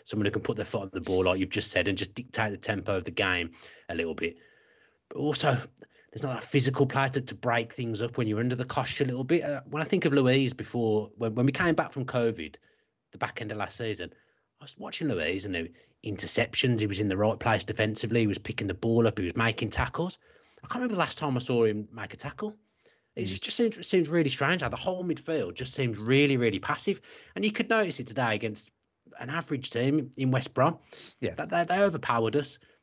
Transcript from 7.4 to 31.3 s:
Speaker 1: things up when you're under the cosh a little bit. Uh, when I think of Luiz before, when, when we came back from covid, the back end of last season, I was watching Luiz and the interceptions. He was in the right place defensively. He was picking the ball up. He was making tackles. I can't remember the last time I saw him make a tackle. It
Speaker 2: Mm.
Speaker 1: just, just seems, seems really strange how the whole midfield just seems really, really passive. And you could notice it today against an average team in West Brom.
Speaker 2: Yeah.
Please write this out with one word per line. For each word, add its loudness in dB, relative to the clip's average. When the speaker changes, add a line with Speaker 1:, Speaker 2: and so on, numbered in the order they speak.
Speaker 1:
things -4
up -4
when 0
you're 0
under 0
the -4
cosh -2
a 4
little -2
bit. 2
Uh, -4
when -2
I 0
think 0
of 4
Luiz 6
before, 0
when, -2
when 4
we 6
came 4
back 0
from -6
covid, 0
the -18
back -4
end -6
of -6
last -6
season, -6
I -20
was -20
watching -6
Luiz -2
and -4
the -4
interceptions. 0
He 0
was 0
in 2
the 0
right 2
place 0
defensively. 0
He 4
was 0
picking -6
the -2
ball 4
up. -2
He 0
was -4
making 0
tackles. -4
I -20
can't -6
remember -2
the 0
last -2
time 0
I 0
saw 2
him 0
make -10
a -18
tackle. -10
It -4
Speaker 2:
Mm. -2
Speaker 1:
just, -6
just -4
seems, 0
seems 4
really 2
strange 0
how -2
the -6
whole -4
midfield -2
just -6
seems -2
really, 6
really 2
passive. -2
And -2
you 4
could -2
notice 2
it -6
today 0
against -6
an -10
average -4
team 0
in 2
West 0
Brom. 4
Speaker 2:
Yeah. -2